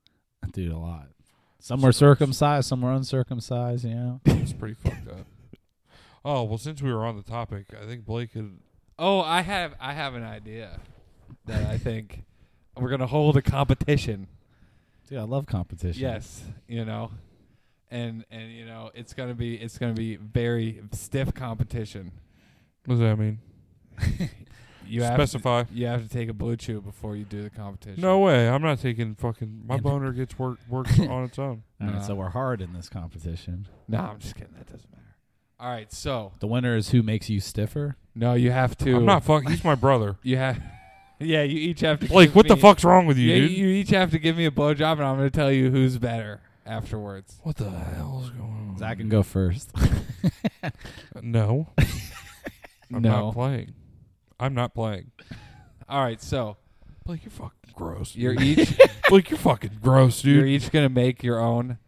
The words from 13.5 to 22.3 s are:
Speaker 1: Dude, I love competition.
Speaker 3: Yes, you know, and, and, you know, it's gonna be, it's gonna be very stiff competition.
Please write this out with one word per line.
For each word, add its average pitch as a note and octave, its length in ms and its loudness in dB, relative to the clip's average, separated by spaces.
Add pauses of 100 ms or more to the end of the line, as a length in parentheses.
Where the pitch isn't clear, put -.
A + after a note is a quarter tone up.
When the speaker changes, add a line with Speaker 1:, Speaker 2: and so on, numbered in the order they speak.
Speaker 1:
Dude, C#3 100 -12
I A2 40 -8
love C3+ 240 -6
competition. F2+ 540 -6
Speaker 3:
Yes, B2 420 -8 (260)
you A#2 160 -8
know, A2 260 -10 (800)
and, A#2 400 -10
and, A2+ 220 -18
you A2+ 120 -20
know, A2+ 300 -18
it's - 180 -20
gonna B2 220 -10
be, A#2 220 -6
it's A2 220 -14
gonna A#2+ 160 -4
be A2+ 220 -6
very A2+ 640 -4 (120)
stiff - 420 -6
competition. A2 760 -8 (720)